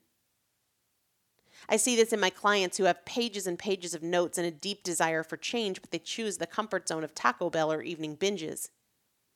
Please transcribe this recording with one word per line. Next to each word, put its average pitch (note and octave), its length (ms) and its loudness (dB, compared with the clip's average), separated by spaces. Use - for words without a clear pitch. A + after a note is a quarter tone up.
I A3 80 4
see A#3+ 180 2
this A3+ 160 6
in A3 80 2
my F#3+ 120 4
clients G3 460 2
who G3+ 60 2
have - 220 4
pages G#3 420 -4
and F3 100 -2
pages F3+ 360 -4
of D#3 100 -8
notes F3 340 2
and F3 80 0
a E3+ 60 0
deep F#3+ 320 -8
desire D#3+ 400 0
for D#3+ 140 -8
change, G#3+ 420 -4
but - 120 -14
they E3 80 -4
choose G#3 380 -6
the E3 100 -4
comfort G#3+ 400 -4
zone D#3+ 160 -2
of D3+ 120 -8
Taco A#3+ 340 0
Bell D#3 220 2
or D#3 100 -2
evening D3+ 360 -6
binges. F#3+ 520 -2